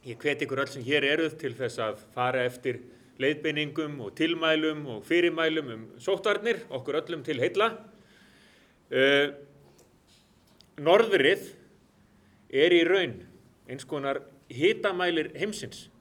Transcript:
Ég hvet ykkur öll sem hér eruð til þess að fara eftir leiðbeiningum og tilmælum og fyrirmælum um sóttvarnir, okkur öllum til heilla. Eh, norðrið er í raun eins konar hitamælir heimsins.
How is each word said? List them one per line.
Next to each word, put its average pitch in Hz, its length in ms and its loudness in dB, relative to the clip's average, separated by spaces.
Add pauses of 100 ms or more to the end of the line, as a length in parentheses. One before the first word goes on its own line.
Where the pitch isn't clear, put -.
Ég 117 120 -12
hvet 143 240 -2
ykkur 135 220 -2
öll 135 80 -6
sem 131 120 -12
hér 143 200 2
eruð 151 340 0
til 135 160 -8
þess 120 300 -6
að 107 160 -4 (160)
fara 127 320 0
eftir 127 320 -6 (400)
leiðbeiningum 151 800 -2
og 101 160 -10
tilmælum 156 720 0
og 107 160 -8
fyrirmælum 160 720 0
um 113 80 -12 (180)
sóttvarnir, 208 720 -2
okkur 143 300 -4
öllum 156 220 -10
til 143 200 -4
heilla. 196 240 2 (1200)
Eh, 143 440 4 (1500)
norðrið 185 720 6 (1000)
er 151 220 4
í 170 160 8
raun 165 320 0 (480)
eins 127 180 -12
konar 139 380 -4 (260)
hitamælir 175 880 0
heimsins. 190 520 -8 (120)